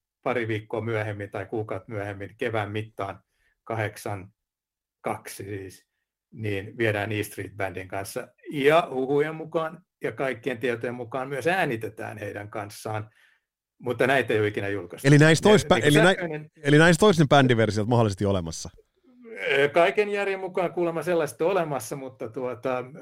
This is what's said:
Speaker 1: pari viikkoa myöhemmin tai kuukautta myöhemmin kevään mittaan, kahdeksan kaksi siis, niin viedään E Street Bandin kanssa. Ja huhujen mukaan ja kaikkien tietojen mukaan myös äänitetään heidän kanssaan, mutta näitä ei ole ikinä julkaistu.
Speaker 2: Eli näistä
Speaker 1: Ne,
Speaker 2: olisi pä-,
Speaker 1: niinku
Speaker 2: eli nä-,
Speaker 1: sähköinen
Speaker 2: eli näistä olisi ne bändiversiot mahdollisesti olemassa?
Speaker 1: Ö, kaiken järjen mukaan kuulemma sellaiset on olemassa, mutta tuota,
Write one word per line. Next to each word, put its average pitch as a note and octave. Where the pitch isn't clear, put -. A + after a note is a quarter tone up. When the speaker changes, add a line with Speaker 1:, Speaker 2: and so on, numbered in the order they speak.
Speaker 1:
pari A#2+
viikkoa A2
myöhemmin G#2+
tai G2
kuukautta A2
myöhemmin G2+
kevään A2
mittaan, G2+
kahdeksan G#2
kaksi -
siis, G2
niin G#2+
viedään G#2+
E G#2
Street G2
Bandin F#2
kanssa. G2
Ja D#3
huhujen C#3+
mukaan D#3+
ja C3+
kaikkien B2+
tietojen A#2+
mukaan B2
myös C#3
äänitetään A2+
heidän G#2
kanssaan, G#2+
mutta B2
näitä C3
ei G#2+
ole G#2
ikinä G#2
julkaistu. G2+
Speaker 2:
Eli C#3+
näistä D#3
Speaker 1:
Ne, G#3+
Speaker 2:
olisi G#3
pä-, F#3
Speaker 1:
niinku D3+
Speaker 2:
eli D3
nä-, D#3+
Speaker 1:
sähköinen E3+
Speaker 2:
eli D3
näistä E3+
olisi F3
ne D3+
bändiversiot A2+
mahdollisesti A2
olemassa? F2+
Speaker 1:
Ö, C#3
kaiken F#3+
järjen G3
mukaan F#3
kuulemma E3+
sellaiset D#3+
on E3
olemassa, D3+
mutta C3
tuota, B2+